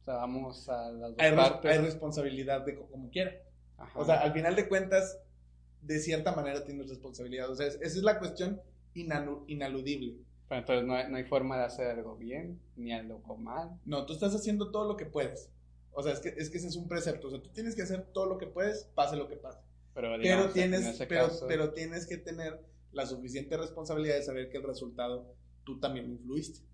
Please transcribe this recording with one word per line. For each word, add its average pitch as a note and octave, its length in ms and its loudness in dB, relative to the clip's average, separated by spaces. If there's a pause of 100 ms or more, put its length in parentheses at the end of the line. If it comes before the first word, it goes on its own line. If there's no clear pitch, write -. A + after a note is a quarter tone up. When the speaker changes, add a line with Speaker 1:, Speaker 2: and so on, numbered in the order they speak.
Speaker 1:
O - 20 -20
sea, C3 100 -2
vamos B2+ 560 -4
a A#2 220 -2
las A#2 180 -6
dos A#2 80 -10
Speaker 2:
Hay D#3+ 120 10
res-, D3 100 8
Speaker 1:
partes. C#3 300 8
Speaker 2:
hay D#3 80 10
responsabilidad C#3+ 840 0
de C#3+ 120 -2
co-, - 140 -14
como C3 200 -12
quiera. F#3 220 -2 (440)
Speaker 1:
Ajá. - 240 -12
Speaker 2:
O D3 40 2
sea, D#3 160 8
al D3+ 120 4
final E3 240 2
de G3+ 120 2
cuentas, F#3+ 500 2 (640)
de D3+ 160 0
cierta D#3 360 2
manera C#3+ 300 -2
tienes C#3 240 -8
responsabilidad. B2+ 640 -8
O C3 40 -4
sea, C#3+ 120 0
es-, C#3+ 100 0
esa D#3 220 -2
es F#3+ 40 2
la G#3+ 160 8
cuestión F#3 420 -2 (340)
inalu-, C#3+ 520 -2
inaludible. C3+ 680 -4 (320)
Speaker 1:
Pero B2+ 120 -2
entonces B2 260 4
no B2+ 80 2
hay, C3 160 0
no C3+ 60 -4
hay B2+ 80 -2
forma C3 340 2
de B2 60 4
hacer B2 240 -2
algo A2+ 280 -4
bien, D#3 440 -10 (160)
ni A#2 160 -6
algo A2+ 440 -8
mal. C#3+ 480 -8
Speaker 2:
No, C#3+ 220 -2
tú E3 60 -6
estás G3 220 2
haciendo G#3 360 0
todo G#3 180 0
lo G#3 80 0
que D3+ 100 -8
puedes. - 440 -4 (420)
O C#3 100 -4
sea, C#3+ 100 2
es C3+ 80 -2
que, E3+ 100 -6
es D#3 200 -6
que F3 80 -4
ese F3 100 -4
es F3 80 -6
un E3+ 120 -6
precepto. D#3+ 400 -2
O - 20 -8
sea, C#3 120 -8
tú - 80 -20
tienes A3 260 -6
que G#3+ 60 -4
hacer F#3 300 -4
todo F#3+ 140 0
lo F#3 120 -2
que F#3 80 -8
puedes, G#3 380 -2 (100)
pase D3 220 4
lo C#3+ 120 -4
que - 80 -10
pase. - 240 -14 (340)
Speaker 1:
Pero, A#2 140 -2
Speaker 2:
Pero A2+ 140 0
Speaker 1:
digamos, F#3 240 6
en F#3+ 80 0
Speaker 2:
tienes, F#3 320 4
Speaker 1:
ese - 200 -4
Speaker 2:
pero, E3 200 6
Speaker 1:
caso E3 200 -2
Speaker 2:
pero D#3 280 2
tienes E3 320 -6
que F3 100 -6
tener D#3+ 420 -8 (340)
la C#3 120 -2
suficiente C3 540 -4
responsabilidad D#3 580 -2
de C#3+ 60 0
saber C3 260 -6
que - 80 -10
el C3+ 60 -6
resultado B2 720 -6 (300)
tú C3 160 -10
también B2+ 300 -4
influiste. B2+ 500 -8 (120)